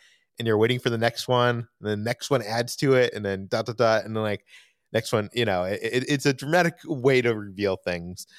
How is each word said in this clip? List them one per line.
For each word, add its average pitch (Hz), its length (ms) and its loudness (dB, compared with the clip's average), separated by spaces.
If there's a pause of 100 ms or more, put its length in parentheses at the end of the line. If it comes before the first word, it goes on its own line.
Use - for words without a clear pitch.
(380)
and 117 80 -4
you're 110 100 4
waiting 120 220 2
for 127 100 -2
the 117 80 -2
next 113 300 0
one, 120 400 2 (140)
and 107 100 -4
the 104 60 -2
next 113 340 -6
one 127 120 2
adds 117 340 -4
to 135 180 2
it, 123 180 4
and 104 120 -6
then 98 260 -4
dot, 110 160 -2
dot, 107 100 -8
dot, 110 280 4
and 110 100 -8
then, 110 80 -2
like, 104 220 -4 (480)
next 110 200 -2
one, 107 200 0
you 120 120 0
know, 92 200 2
it, 95 180 -4
it, 120 260 0
it's 147 180 0
a 139 60 4
dramatic 160 420 0 (100)
way 131 380 2
to 117 120 2
reveal 101 400 -2
things. 87 540 -8 (100)